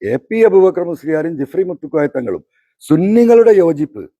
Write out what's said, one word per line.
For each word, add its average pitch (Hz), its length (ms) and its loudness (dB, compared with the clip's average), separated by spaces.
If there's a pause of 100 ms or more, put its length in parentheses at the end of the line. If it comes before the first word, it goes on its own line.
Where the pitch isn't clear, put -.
എ 110 120 -4
പി 220 300 -8
അബൂബക്കർ 185 380 2
മുസ്ലിയാരും 160 540 -6
ജിഫ്രി 165 260 -6
മുത്തുക്കോയ 156 440 -4
തങ്ങളും 113 360 -6 (360)
സുന്നികളുടെ 226 720 2
യോജിപ്പ് 156 580 0 (100)